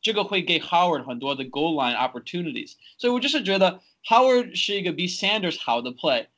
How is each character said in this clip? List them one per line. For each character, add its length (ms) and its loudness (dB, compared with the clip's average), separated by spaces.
这 120 -2
个 100 0
会 200 -2
给 160 0
Howard 460 2
很 120 -8
多 160 -4
的 100 -6
goal 300 -2
line 220 0
opportunities。 800 -6
所 100 2
以 40 2
我 60 0
就 80 -2
是 160 -2
觉 140 0
得 240 4
Howard 500 4
是 200 -2
一 80 -4
个 100 -2
比 140 -2
Sanders 520 -2
好 220 0
的 100 -8
play 360 -2